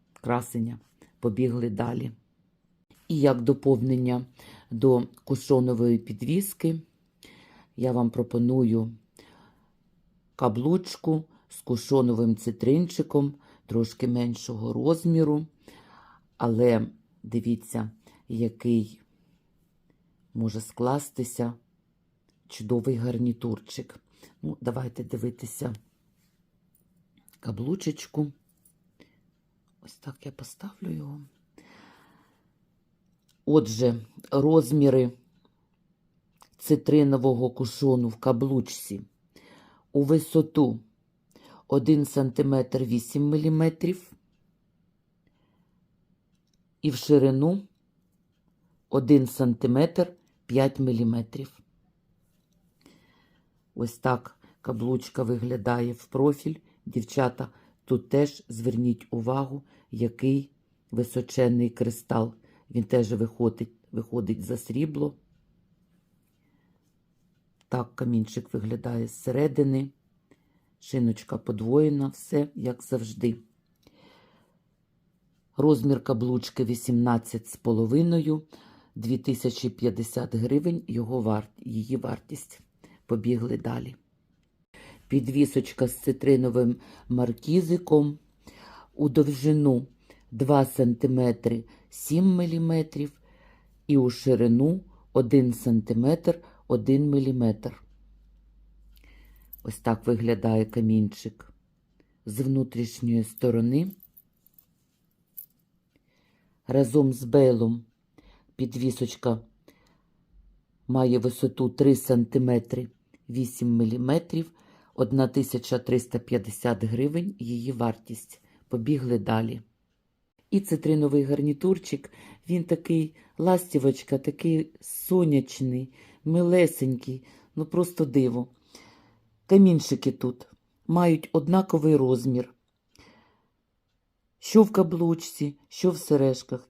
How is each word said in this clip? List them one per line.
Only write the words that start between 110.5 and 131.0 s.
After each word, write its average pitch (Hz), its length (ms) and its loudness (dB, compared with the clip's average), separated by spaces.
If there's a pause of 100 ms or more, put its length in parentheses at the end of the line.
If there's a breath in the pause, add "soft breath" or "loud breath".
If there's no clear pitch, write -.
має 127 300 2
висоту 127 500 -2
три 139 280 6
сантиметри, 123 920 0 (400)
вісім 120 480 -2
міліметрів, 131 760 -2 (420 soft breath)
одна 127 340 0
тисяча 127 500 -2
триста 120 400 -2
п'ятдесят 113 640 -4
гривень 147 540 -4
її 120 340 -6
вартість. 117 680 -8 (280 soft breath)
Побігли 123 500 -2
далі. 113 420 -2 (880)
І 196 100 2
цитриновий 151 600 2
гарнітурчик, 147 880 -2 (380 loud breath)
він 175 160 0
такий 160 500 -2 (240 soft breath)
ластівочка, 147 800 0
такий 156 640 -2
сонячний, 135 1120 0 (320 soft breath)
милесенький, 156 1000 0 (320 soft breath)
ну 151 100 -6
просто 170 380 -2
диво. 127 440 0 (960 soft breath)
Камінчики 175 640 6
тут - 340 -6 (400)
мають 165 460 2